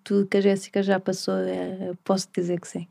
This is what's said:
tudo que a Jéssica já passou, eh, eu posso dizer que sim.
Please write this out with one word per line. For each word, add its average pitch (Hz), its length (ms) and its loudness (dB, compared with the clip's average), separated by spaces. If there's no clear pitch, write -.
tudo 202 220 2
que 196 120 0
a - 20 6
Jéssica 196 420 2
já 196 180 2
passou, 190 360 -2
eh, 185 520 -4
eu 180 160 -8
posso 190 300 0
dizer 175 260 -2
que - 80 -16
sim. 170 220 -10